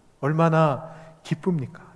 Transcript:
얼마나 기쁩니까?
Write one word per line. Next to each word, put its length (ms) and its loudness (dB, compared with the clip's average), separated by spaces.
얼마나 720 2
기쁩니까? 720 -6